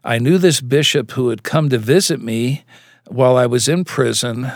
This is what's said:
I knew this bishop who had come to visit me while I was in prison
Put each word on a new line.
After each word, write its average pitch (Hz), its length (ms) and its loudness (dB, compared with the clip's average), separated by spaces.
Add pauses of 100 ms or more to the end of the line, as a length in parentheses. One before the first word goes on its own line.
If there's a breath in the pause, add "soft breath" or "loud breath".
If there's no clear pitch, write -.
I 117 140 0
knew 147 180 4
this 175 240 2
bishop 135 500 0
who 127 160 -2
had 110 160 -4
come 156 240 0
to 127 100 2
visit 131 440 0
me 117 420 -4 (460 soft breath)
while 127 260 2
I 127 100 4
was 120 220 0
in 175 160 0
prison 120 600 -4 (100)